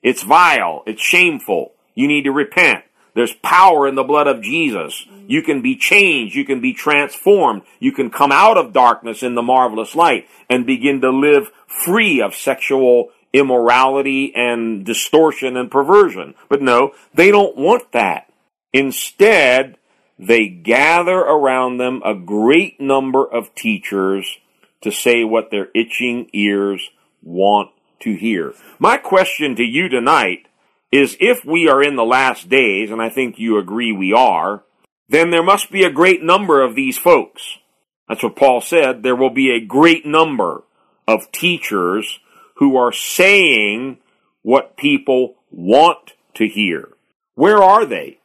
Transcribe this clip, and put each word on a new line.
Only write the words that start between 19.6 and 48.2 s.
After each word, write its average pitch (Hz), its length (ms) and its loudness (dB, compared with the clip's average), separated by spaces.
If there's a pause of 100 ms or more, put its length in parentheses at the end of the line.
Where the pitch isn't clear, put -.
they 110 300 2
gather 143 680 0
around 131 640 0
them 127 260 -6
a 107 100 -4
great 107 680 0
number 135 420 0
of 117 300 -8
teachers 98 840 -4 (460)
to 104 100 -6
say 117 320 0
what 110 260 -2
their 101 240 -8
itching 120 600 -4
ears 101 560 -2 (320)
want 98 480 0 (300)
to 107 140 -6
hear. 90 380 -6 (260)
My 220 200 2
question 185 580 -2
to 120 80 -2
you 143 240 -4
tonight 123 560 0 (520)
is 135 240 2
if 233 240 0
we 160 240 0
are 139 140 4
in 143 140 0
the 120 80 0
last 127 440 0
days, 110 420 0
and 113 120 -6
I 113 60 -4
think 117 300 -6
you 110 200 -2
agree 110 340 -6
we 95 200 -4
are, 101 520 0 (440)
then 165 220 2
there 165 120 0
must 196 280 0
be 190 140 0
a 175 60 0
great 170 320 2
number 170 400 2
of 120 120 -2
these 131 240 -6
folks. - 600 0 (500)
That's 113 140 -8
what 113 140 -6
Paul 127 240 2
said. 131 420 -2
There 127 140 -2
will 131 140 0
be 131 200 0
a 117 140 -2
great 147 420 2
number 147 580 -2 (420)
of 110 260 -2
teachers 107 880 -4 (360)
who 139 200 2
are 120 160 2
saying 135 1080 0 (440)
what 131 340 -2
people 135 600 -2 (140)
want 123 600 0 (220)
to 110 120 -2
hear. 110 420 -4 (460)
Where 202 280 4
are 202 220 4
they? 87 400 -10